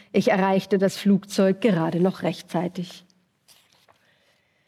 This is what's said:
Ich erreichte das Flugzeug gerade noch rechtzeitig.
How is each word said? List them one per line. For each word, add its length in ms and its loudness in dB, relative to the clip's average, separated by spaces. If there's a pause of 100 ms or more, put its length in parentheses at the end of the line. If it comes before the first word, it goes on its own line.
(100)
Ich 200 0
erreichte 480 0
das 180 0
Flugzeug 640 0
gerade 400 0
noch 220 0
rechtzeitig. 800 -6 (1600)